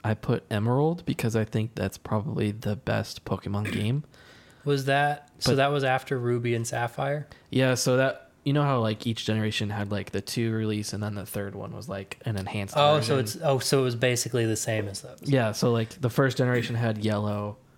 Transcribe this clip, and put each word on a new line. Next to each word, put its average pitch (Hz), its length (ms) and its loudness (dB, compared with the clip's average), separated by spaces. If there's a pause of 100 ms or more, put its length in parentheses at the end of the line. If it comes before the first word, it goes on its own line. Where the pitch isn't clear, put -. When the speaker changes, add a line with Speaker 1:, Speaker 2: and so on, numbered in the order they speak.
Speaker 1:
I 110 100 2
put 117 360 -2
Emerald 131 560 2
because 113 300 0
I 110 80 4
think 110 320 -2
that's 98 220 -4
probably 110 540 -2
the 104 240 -4
best - 500 -4
Pokemon 101 460 -4
<clears throat> - 20 -4
game. 113 300 0 (600)
Speaker 2:
Was 139 200 0
that, 143 440 0 (100)
so - 120 2
Speaker 1:
But 135 60 4
Speaker 2:
that 135 140 4
was 143 120 0
after 135 340 0
Ruby 120 380 0
and 117 120 -2
Sapphire? 139 600 -4 (220)
Speaker 1:
Yeah, 127 260 4
so 127 220 2
that, 131 340 0 (120)
you 143 100 0
know 147 100 4
how, 139 160 2
like, 110 280 0
each 113 180 -2
generation 107 440 0
had, 104 220 -4
like, 101 200 -4
the 98 100 -2
two 113 300 -2
release 110 420 -2
and 104 100 -4
then 104 120 -4
the 98 100 -8
third 101 300 -6
one 107 180 -10
was, 101 140 -10
like, 98 380 -10
an 107 120 -2
enhanced 98 400 -4
Speaker 2:
Oh, 147 240 6
so 120 140 0
Speaker 1:
version. 135 40 2
Speaker 2:
it's, 110 240 -4
oh, 135 160 2
so 135 200 2
it 131 40 4
was 123 120 0
basically 120 500 2
the 113 120 2
same 107 320 -2
as 98 120 -10
those. - 220 -18
Speaker 1:
Yeah, 131 300 2
so, 123 180 2
like, 113 300 0
the 123 80 0
first 131 280 2
generation 123 380 0
had 113 220 0
Yellow, 104 600 -2 (200)